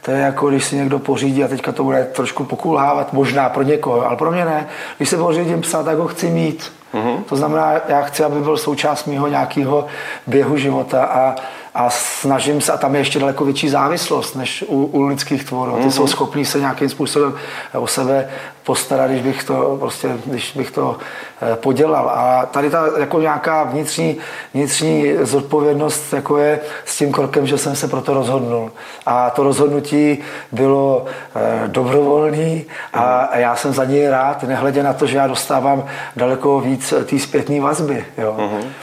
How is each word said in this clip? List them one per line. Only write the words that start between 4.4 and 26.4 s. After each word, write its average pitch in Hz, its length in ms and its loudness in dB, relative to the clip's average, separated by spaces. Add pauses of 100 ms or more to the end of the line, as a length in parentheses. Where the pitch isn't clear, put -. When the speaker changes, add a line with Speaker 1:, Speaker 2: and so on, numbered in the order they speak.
Speaker 1:
ne. 151 220 -2 (300)
Když 143 120 -2
si 180 80 2
pořídím 170 440 0
psa, 160 220 -2
tak 160 140 0
ho 170 100 0
chci - 220 -4
mít. 165 420 -2 (220)
Speaker 2:
Mhm. 120 300 -2
Speaker 1:
To 147 120 -4
znamená, 151 380 2 (140)
já 143 140 4
chci, 143 220 -2
aby 147 180 2
byl 147 160 2
součást 147 480 -2
mýho 147 220 -2
nějakého 143 580 0 (420)
běhu 139 300 4
života 131 480 2
a, 131 300 2 (400)
a 120 140 2
snažím 135 720 0
se, 156 100 0
a 143 60 0
tam - 180 0
je 139 60 2
ještě 139 180 0
daleko 139 260 0
větší 139 240 0
závislost 143 680 0
než 127 320 -6
u, 139 180 2
u 143 220 0
lidských 139 380 -2
tvorů. 127 300 -2
Ty 113 40 0
Speaker 2:
Mhm. 135 120 4
Speaker 1:
jsou 135 160 2
schopní 143 380 -2
se - 140 0
nějakým 139 300 0
způsobem 143 440 0 (400)
o 120 140 -2
sebe 135 420 0 (340)
postarat, 131 480 0
když 127 100 0
bych 131 220 -2
to, 139 360 0
prostě, 127 280 -4 (180)
když 127 320 -6
bych 131 140 -6
to, 131 260 -2 (440)
eh, 113 140 0
podělal. 135 540 2
A 127 420 2
tady 143 180 0
ta 165 140 2 (160)
jako 156 200 0
nějaká 156 440 0
vnitřní, 151 540 -2 (360)
vnitřní 147 680 2
zodpovědnost 147 920 0
jako 143 240 0
je 147 220 4 (260)